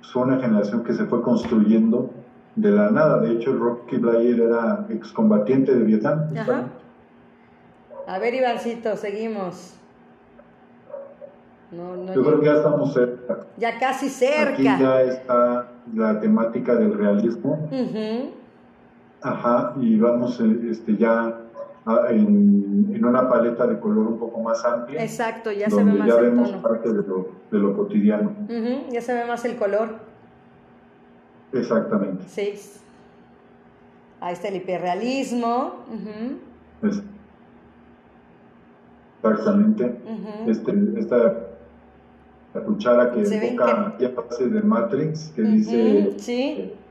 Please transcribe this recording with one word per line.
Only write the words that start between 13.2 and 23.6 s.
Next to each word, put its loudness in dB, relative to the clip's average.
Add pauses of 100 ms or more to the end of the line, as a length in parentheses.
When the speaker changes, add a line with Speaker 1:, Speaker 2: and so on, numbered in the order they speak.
Speaker 2:
Ya -4
casi -2
Speaker 1:
Aquí -6
Speaker 2:
cerca. 2 (160)
Speaker 1:
ya 4
está 0 (240)
la 0
temática 2
del 2
realismo. 0
Speaker 2:
Ujú. -4 (920)
Speaker 1:
Ajá, -2
y 4
vamos, 2
eh, 2
este, -2
ya, 0 (460)
ah, 2
en, 4
en 0
una 4
paleta 2